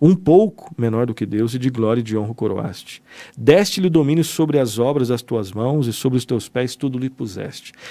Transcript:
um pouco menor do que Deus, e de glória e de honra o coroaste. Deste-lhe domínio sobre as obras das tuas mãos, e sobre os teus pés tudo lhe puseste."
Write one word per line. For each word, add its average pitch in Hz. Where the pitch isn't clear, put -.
um 170
pouco 202
menor 117
do 117
que -
Deus, 107
e 127
de 123
glória 117
e -
de 110
honra 107
o 113
coroaste. -
Deste-lhe 185
domínio 156
sobre 147
as 113
obras 131
das 120
tuas 104
mãos, 127
e 113
sobre 127
os 120
teus 113
pés 127
tudo 131
lhe 131
puseste." 104